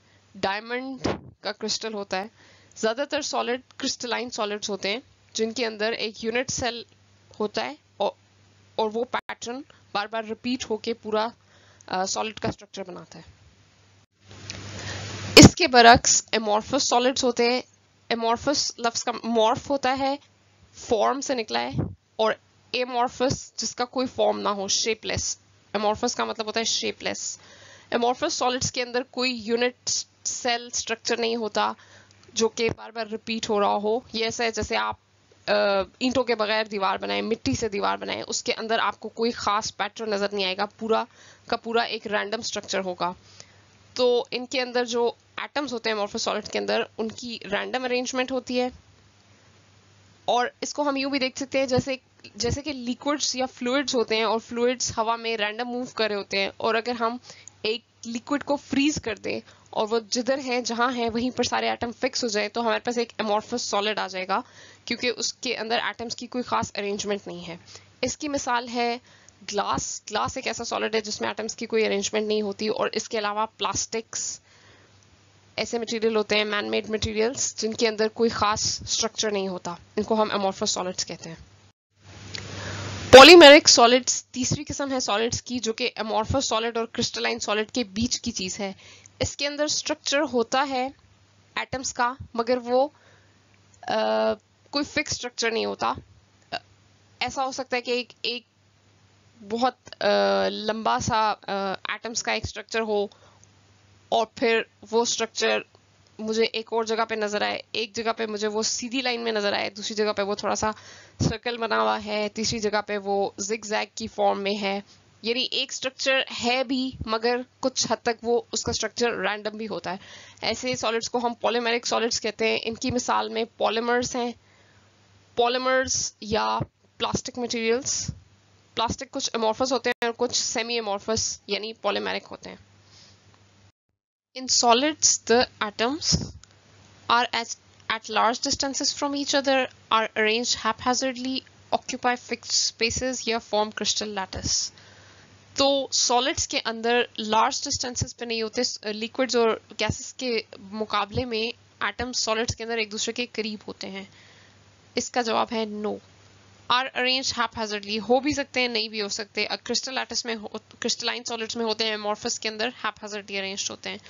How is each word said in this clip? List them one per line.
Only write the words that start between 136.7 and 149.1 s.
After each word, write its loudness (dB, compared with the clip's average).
are 6
at, -4
at -4
large 2
distances -2
from -2
each -2
other, 4
are 4
arranged 2
haphazardly, -2
occupy 0
fixed -8
spaces -2
या 0
form -2
crystal -4
lattice। -4
तो 2
सॉलिड्स 0
के -4
अंदर 0
लार्ज 0
डिस्टेंसेस -4
पे -10
नहीं -2
होते, -2
स-, -4
लिक्विड्स -2